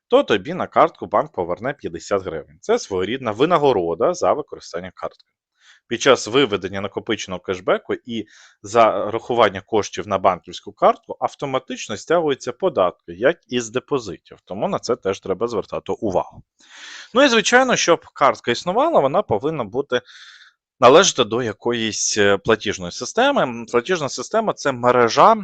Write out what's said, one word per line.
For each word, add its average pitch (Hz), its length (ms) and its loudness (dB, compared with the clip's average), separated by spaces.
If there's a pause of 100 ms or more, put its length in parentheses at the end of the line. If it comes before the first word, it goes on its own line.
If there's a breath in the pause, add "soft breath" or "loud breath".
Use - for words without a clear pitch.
то 269 160 4
тобі 110 300 -2
на 123 140 -6
картку 139 380 2
банк 110 260 -2
поверне 92 420 -6
п'ятдесят 90 500 -6
гривень. 78 380 -12
Це 233 180 0
своєрідна 107 520 -4
винагорода 123 840 0
за 92 200 0
використання 90 600 -10
картки. - 360 -14 (560 soft breath)
Під 113 140 -6
час 120 260 4
виведення 101 540 0
накопиченого 98 580 -8
кешбеку 104 540 -4 (120)
і 113 220 -10 (360 soft breath)
зарахування 104 1000 0
коштів 98 460 -4
на 101 100 0
банківську 92 540 -2
картку - 480 0
автоматично 131 800 -6
стягуються 151 540 -2
податки, 101 600 -4
як 123 340 0
із 123 220 -4
депозитів, 113 760 -8
тому 107 220 -6
на 175 120 -4
це - 160 -4
теж - 240 -4
треба 98 280 -4
звертати 95 440 -6
увагу. 90 520 -4 (680 loud breath)
Ну 254 100 4
і, 294 40 6
звичайно, 240 480 4
щоб 165 380 2
картка 123 380 2
існувала, 233 480 0
вона 147 220 2
повинна 131 420 -2
бути, 123 380 -4 (800 loud breath)
належати 139 420 6
до 113 200 -2
якоїсь, 113 720 -4
е, 101 200 4
платіжної 95 540 -2
системи. 254 500 -2
М, 117 240 -4
платіжна 127 440 -2
система — 208 460 -4
це - 160 -4
мережа, 123 720 4